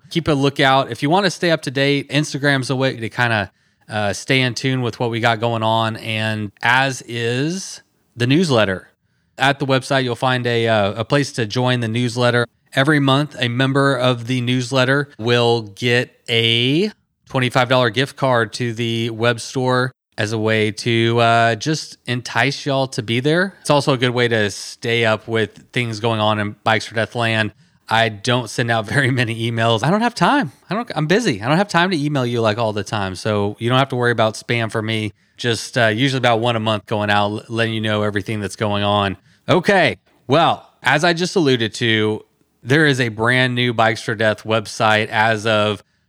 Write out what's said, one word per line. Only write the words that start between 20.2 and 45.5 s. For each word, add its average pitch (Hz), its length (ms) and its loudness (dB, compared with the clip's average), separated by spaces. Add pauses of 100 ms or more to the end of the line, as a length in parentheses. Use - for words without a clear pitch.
a 113 80 -4
way 107 320 0
to, 117 480 0
uh, 117 340 4
just 143 520 -6
entice 123 600 -4
y'all 135 220 -2
to - 120 -8
be 117 200 -2
there. 170 400 -2
It's - 100 -4
also 147 220 4
a 131 40 2
good 123 140 0
way 120 160 0
to 110 240 0
stay 117 540 -4
up 110 240 0
with 113 440 -4
things 117 280 -4
going 113 180 0
on 107 220 2
in 104 240 -6
Bikes 110 220 0
for 107 100 -10
Death 110 180 -4
land. 113 400 -2 (340)
I 113 200 4
don't 113 420 -2
send 120 220 -2
out 113 140 -2
<laughs> - 20 -14
very 135 240 0
many 117 360 -2
emails. 113 360 2
I 143 80 2
don't 214 80 2
have 233 160 -2
time. 208 340 2 (180)
I 175 60 -6
don't, 233 220 -6
I'm 156 100 -2
busy. 170 360 0
I 110 40 -6
don't 151 120 2
have 202 100 0
time 175 240 0
to 147 120 -2
email 147 220 0
you, 120 140 -2
like, 110 180 2
all 113 140 0
the 101 100 -4
time. 98 320 -4
So 104 460 -2
you 117 80 -2
don't 127 100 4
have 135 120 2
to 131 60 -4
worry 120 140 2
about 110 240 0
spam 113 380 -4
for 113 100 -2
me. 110 300 -4 (240)
Just, - 420 -4
uh, 117 80 4
usually 127 320 0
about 120 220 2
one 117 160 0
a 110 40 -2
month 110 260 -2
going 104 220 -2
out, 104 220 2
l-, 107 180 -8
letting 113 240 -2
you 110 80 -4
know 107 220 0
everything 104 380 -4
that's 98 160 -6
going 104 260 -2
on. 101 340 2 (320)
Okay. 170 500 2 (280)
Well, 135 420 2 (140)
as 147 220 2
I 175 80 4
just 170 240 -2
alluded 127 380 2
to, 107 500 0 (420)
there 151 200 4
is 139 120 2
a 120 120 -2
brand 123 440 0
new 123 200 0
Bikes 113 260 2
for 117 140 -6
Death 107 300 -2
website 107 640 0
as 110 360 0
of 107 400 0 (240)